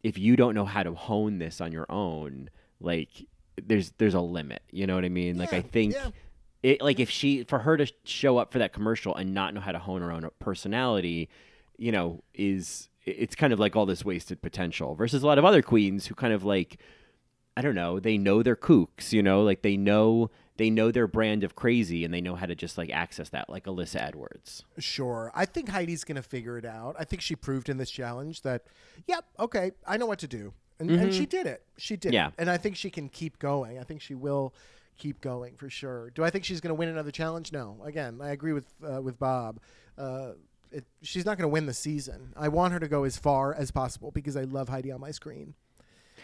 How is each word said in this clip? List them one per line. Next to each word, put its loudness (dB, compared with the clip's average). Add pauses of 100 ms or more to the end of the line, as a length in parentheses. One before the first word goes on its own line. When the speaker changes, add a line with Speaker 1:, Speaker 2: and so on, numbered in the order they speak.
Speaker 1:
if -2
you 8
don't 6
know 2
how -2
to -2
hone -2
this -6
on -4
your -6
own, -6 (300)
like, -4 (360)
there's, 2
there's 4
a 4
limit. -6
You -2
know 2
what 2
I 0
mean? 0
Like, -2
Speaker 2:
Yeah, 0
Speaker 1:
I -2
think 2
Speaker 2:
yeah. -4 (520)
Speaker 1:
it, 4
like, 2
if 2
she, 0
for 0
her 4
to 2
sh-, -12 (100)
show 4
up 2
for 0
that 2
commercial 0
and -4
not -2
know -6
how -6
to -4
hone -4
her -4
own -6 (100)
personality, 0 (480)
you -2
know, 0 (120)
is, -2 (180)
i-, -4
it's -4
kind 4
of, 2
like, 2
all 4
this -2
wasted -6
potential -4
versus 0
a 4
lot 8
of 8
other 10
queens 4
who -10
kind 2
of, 0
like, 0 (800)
I -2
don't 2
know, 0
they 2
know 6
their 4
kooks, 4
you 6
know, 8
like, 4
they 2
know, 6 (280)
they 4
know 4
their 4
brand 2
of -8
crazy 2
and -4
they -2
know -4
how -6
to -6
just, -10
like, -6
access -6
that, -8
like -12
Alyssa -8 (100)
Edwards. -14 (120)
Speaker 2:
Sure. -6
I 0
think -8
Heidi's -4
gonna -8
figure -8
it -10
out. -12
I -6
think -8
she -4
proved -4
in -4
this -6
challenge -10
that, -4 (420)
yep, -2 (160)
okay, -2 (160)
I 0
know 0
what -2
to -8
do. -10 (240)
And, 0
and 8
Speaker 1:
Mm-hmm. 4
Speaker 2:
she 2
did -2
it. -8 (140)
She -6
did -2
Speaker 1:
Yeah. 4
Speaker 2:
it. -8
And -2
I 2
think -4
she -8
can -10
keep -12
going. -4
I -12
think -14
she -14
will -2 (440)
keep -10
going -8
for -14
sure. -10
Do 0
I 4
think -4
she's -6
gonna -4
win -2
another -6
challenge? -6
No. -10
Again, -8
I -8
agree -4
with, -2 (200)
uh, -6
with -6
Bob. -2 (360)
Uh, -10 (420)
it, -10 (180)
she's -6
not 0
gonna 0
win 2
the -4
season. -6
I 0
want 4
her -2
to -4
go 2
as -2
far 2
as -4
possible -4
because -6
I -2
love -4
Heidi -6
on -12
my -14
screen. -14 (720)